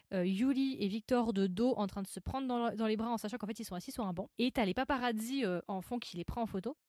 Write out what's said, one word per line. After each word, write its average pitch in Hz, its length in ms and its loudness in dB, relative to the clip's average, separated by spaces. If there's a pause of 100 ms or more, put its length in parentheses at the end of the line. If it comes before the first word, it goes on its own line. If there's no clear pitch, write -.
(140)
euh, 185 120 2
Yuli 262 540 2
et 208 80 2
Victor 226 460 2
de 196 140 4
dos 220 300 2
en 202 100 2
train 196 160 -6
de 190 40 -8
se - 120 -12
prendre 262 280 -4
dans 240 220 0
le, - 60 -2
dans 220 120 0
les 220 100 2
bras 226 120 -2
en 233 80 0
sachant 214 200 -4
qu'en 208 100 -6
fait, 220 120 -6
ils 226 60 -8
sont 185 100 -8
assis 180 160 -8
sur 247 140 -4
un 185 80 -2
banc. 170 240 -4
Et 247 140 4
t'as 233 140 2
les - 100 2
paparazzi, 247 680 0
euh, 180 240 2
en 190 140 -2
fond 247 160 -4
qui - 200 -8
les 170 80 -4
prend - 180 -2
en 220 40 0
photo. 202 300 -4 (120)